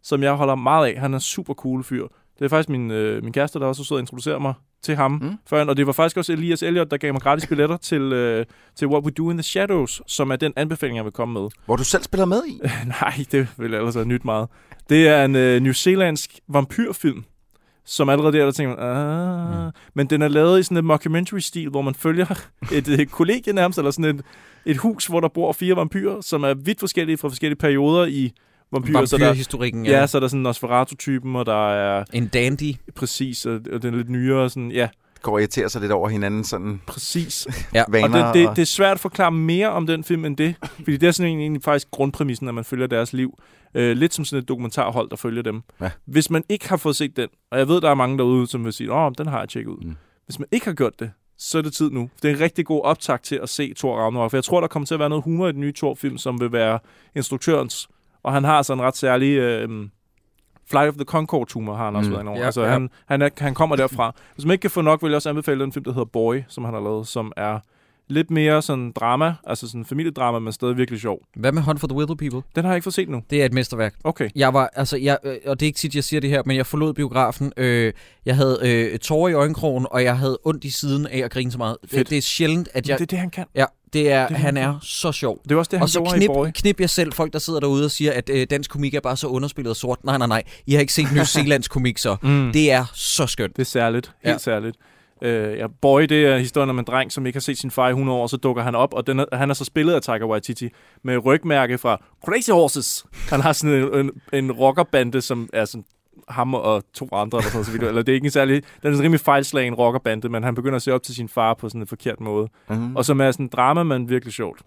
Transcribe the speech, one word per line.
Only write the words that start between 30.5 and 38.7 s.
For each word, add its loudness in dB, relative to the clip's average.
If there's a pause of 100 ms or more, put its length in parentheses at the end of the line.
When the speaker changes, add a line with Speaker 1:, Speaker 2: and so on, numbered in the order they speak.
Speaker 1:
og -2
der 2
er 0
Speaker 3:
En -2
dandy. 0 (200)
Speaker 1:
Præcis, -6
og, -4 (120)
og -6
den -4
er 0
lidt -4
nyere, 2
sådan, -8
ja. 0 (340)
Speaker 2:
Går -2
og 2
irriterer 0
sig -4
lidt 0
over 2
hinanden, -2
sådan -6
Speaker 1:
Præcis. -6 (280)
Speaker 3:
Ja. 6
Speaker 1:
Og -2
Speaker 2:
vaner 4
Speaker 1:
det, 0
det, 8
Speaker 2:
og -2
Speaker 1:
det 2
er 2
svært 2